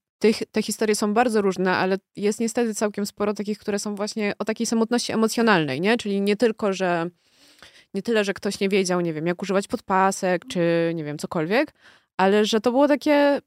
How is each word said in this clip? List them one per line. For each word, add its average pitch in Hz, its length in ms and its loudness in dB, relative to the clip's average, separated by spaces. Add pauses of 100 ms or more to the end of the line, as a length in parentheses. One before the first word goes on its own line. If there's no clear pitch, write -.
(200)
tych, 214 180 4 (140)
te 220 100 -2
historie 214 340 -2
są 208 180 0
bardzo 220 280 2
różne, 185 340 0
ale 190 220 0 (180)
jest 202 240 -2
niestety 226 340 -2
całkiem 208 320 -4
sporo 208 280 -4
takich, 208 260 -6
które 202 200 -4
są 208 160 -8
właśnie 208 440 -4
o 208 60 -6
takiej 220 220 -4
samotności 226 460 0
emocjonalnej, 202 680 2
nie? 214 160 2
Czyli 202 240 -2
nie 202 140 2
tylko, 220 380 0
że, 175 360 0 (840)
nie 196 80 -6
tyle, 220 220 0
że 196 100 -2
ktoś - 260 -6
nie 196 100 0
wiedział, 185 320 2
nie 170 120 -2
wiem, 156 140 -4
jak 175 140 -2
używać 196 260 -2
podpasek, 190 800 0
czy 170 480 0
nie 165 80 -6
wiem, 147 140 -8
cokolwiek, 190 560 -2 (440)
ale 202 280 4
że 214 160 0
to 247 100 0
było 277 160 4
takie 285 600 2